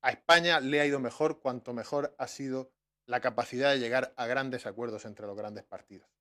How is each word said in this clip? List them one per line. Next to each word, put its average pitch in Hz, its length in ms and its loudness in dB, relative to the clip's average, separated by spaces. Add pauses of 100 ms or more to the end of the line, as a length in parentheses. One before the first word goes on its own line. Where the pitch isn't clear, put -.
A 131 100 2
España 170 480 6
le 143 220 2
ha 147 60 4
ido 143 120 2
mejor 151 400 0
cuanto 123 360 -4
mejor 143 440 -4
ha 127 80 -4
sido 131 460 -6 (320)
la 120 160 -2
capacidad 123 520 0
de 135 60 2
llegar 127 380 0
a 123 100 -4
grandes 127 400 -2
acuerdos 107 380 -8
entre 107 220 -12
los 101 100 -8
grandes 107 280 -10
partidos. - 440 -18 (120)